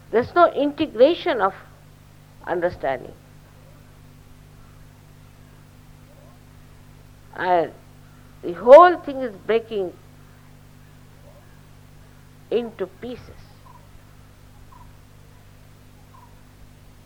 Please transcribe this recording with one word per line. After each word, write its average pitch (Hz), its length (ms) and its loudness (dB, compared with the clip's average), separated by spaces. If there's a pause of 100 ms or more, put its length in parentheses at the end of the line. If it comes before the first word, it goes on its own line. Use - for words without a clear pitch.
(100)
There's 233 240 -2
no 349 180 4
integration 285 880 0
of 190 140 -2 (920)
understanding. 156 680 -6 (4000)
And 170 360 -2 (680)
the 175 100 -8
whole 277 440 8
thing 269 240 -12
is 240 140 -10 (120)
breaking 214 460 -4 (2500)
into 220 360 -6
pieces. - 560 -18 (3750)